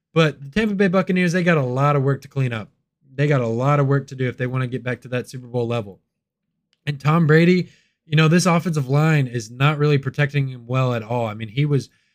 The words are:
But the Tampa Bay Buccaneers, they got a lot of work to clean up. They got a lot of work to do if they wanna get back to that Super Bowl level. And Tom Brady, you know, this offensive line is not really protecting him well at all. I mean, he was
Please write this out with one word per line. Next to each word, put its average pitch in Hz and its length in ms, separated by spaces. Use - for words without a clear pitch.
But 156 300
the 139 80
Tampa 214 240
Bay 196 140
Buccaneers, 180 440
they 180 120
got 170 120
a 143 60
lot 135 320
of 139 80
work 135 200
to - 60
clean 131 240
up. 107 180
They 143 120
got 143 120
a 120 60
lot 127 320
of 139 80
work 139 220
to 131 80
do 127 120
if 120 80
they 123 120
wanna 131 180
get 120 160
back 120 200
to 123 80
that 123 180
Super 123 180
Bowl 120 220
level. 107 320
And 143 160
Tom 156 280
Brady, 170 400
you 156 120
know, 160 100
this 170 180
offensive 170 440
line 147 400
is 117 240
not 143 260
really 147 200
protecting 139 500
him 123 180
well 127 280
at 113 100
all. 120 220
I 107 80
mean, 110 140
he 131 160
was 143 260